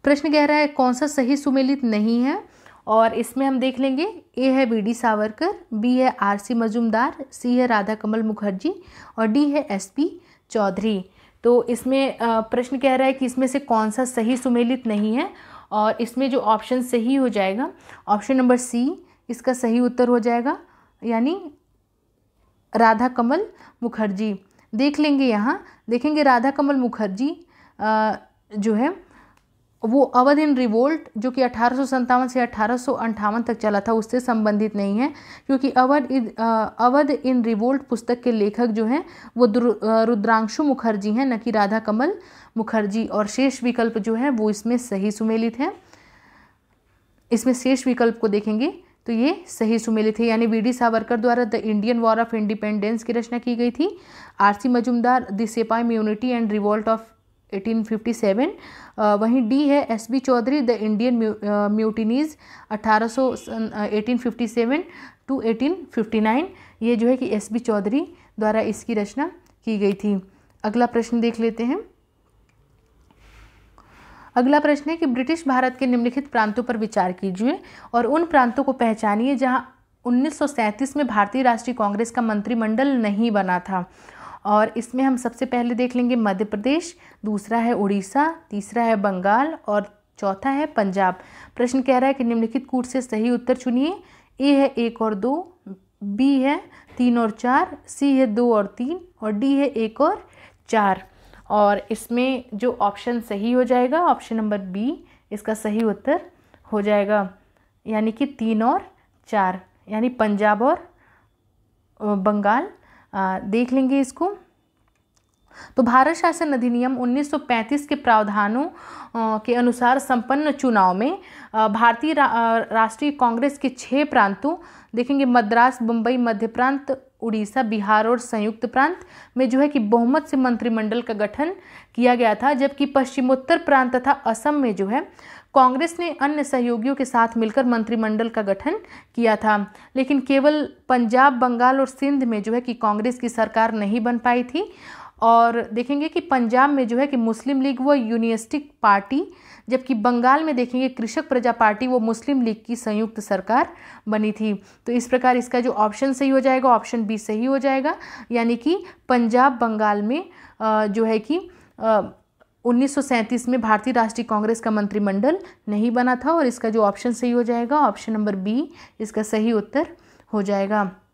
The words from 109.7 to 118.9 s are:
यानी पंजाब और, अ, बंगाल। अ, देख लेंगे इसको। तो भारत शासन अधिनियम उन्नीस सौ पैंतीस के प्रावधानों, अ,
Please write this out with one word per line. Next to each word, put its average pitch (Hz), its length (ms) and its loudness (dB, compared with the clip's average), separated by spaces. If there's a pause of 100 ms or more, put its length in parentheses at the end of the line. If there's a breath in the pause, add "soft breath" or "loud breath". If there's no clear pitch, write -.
यानी 220 200 -2
पंजाब 214 520 2
और, 285 140 4 (1300 soft breath)
अ, 214 40 -6
बंगाल। 208 640 2 (460 soft breath)
अ, 190 260 -2
देख 233 340 0
लेंगे 262 260 2
इसको। 339 380 -2 (1400 loud breath)
तो 254 60 4
भारत 262 320 4
शासन 330 380 0
अधिनियम 247 440 0
उन्नीस 254 340 -2
सौ 302 60 -2
पैंतीस 285 500 -2
के 294 80 0
प्रावधानों, 214 720 2
अ, 220 800 -6